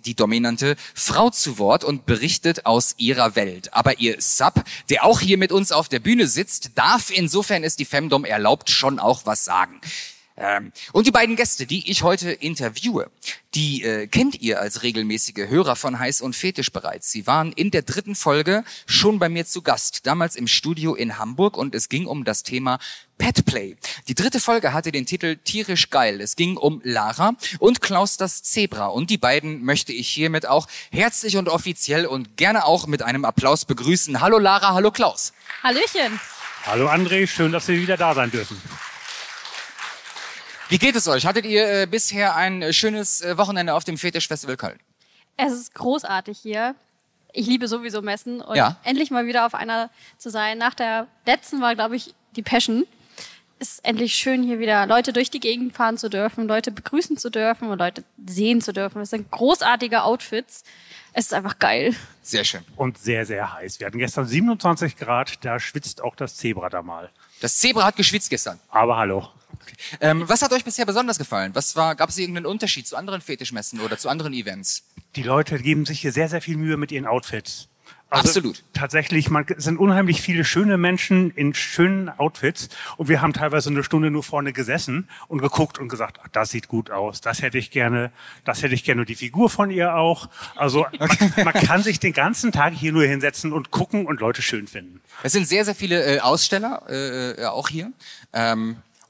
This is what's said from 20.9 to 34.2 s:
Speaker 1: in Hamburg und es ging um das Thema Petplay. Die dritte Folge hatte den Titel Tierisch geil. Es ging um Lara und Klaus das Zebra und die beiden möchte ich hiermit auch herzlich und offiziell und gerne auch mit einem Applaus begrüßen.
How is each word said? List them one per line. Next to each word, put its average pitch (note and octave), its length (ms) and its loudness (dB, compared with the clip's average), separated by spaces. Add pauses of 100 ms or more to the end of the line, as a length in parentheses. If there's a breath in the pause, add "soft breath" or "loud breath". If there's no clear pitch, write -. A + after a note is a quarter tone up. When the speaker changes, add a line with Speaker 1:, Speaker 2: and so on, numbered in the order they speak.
Speaker 1:
in A#2 220 -4
Hamburg C3+ 400 0
und - 180 -2
es - 140 -4
ging E3 160 -4
um C#3 180 -6
das G#2+ 200 -4
Thema B2+ 360 -2 (380 loud breath)
Petplay. - 580 0 (320 loud breath)
Die B2+ 80 -4
dritte B3 240 0
Folge A3+ 320 2
hatte D#3 220 -2
den C3 120 -2
Titel D#3+ 380 -2
Tierisch G3+ 460 -2
geil. A2 320 2
Es - 160 -6
ging F3 180 2
um D#3 300 2
Lara A#2+ 480 0 (260 loud breath)
und A#3+ 220 6
Klaus G3 340 0
das - 260 -4
Zebra A2 460 -2
und B2+ 220 -2
die G#3+ 80 2
beiden C#3+ 480 0
möchte C#3+ 260 0
ich A#2 160 -6
hiermit D#3+ 380 -2
auch - 220 2 (220 loud breath)
herzlich G#3+ 460 0
und F3+ 140 0
offiziell E3 560 0
und C3 320 -6
gerne G3 260 4
auch D#3 240 4
mit D3 160 -2
einem B2+ 220 -2
Applaus C3 400 2
begrüßen. C3+ 560 0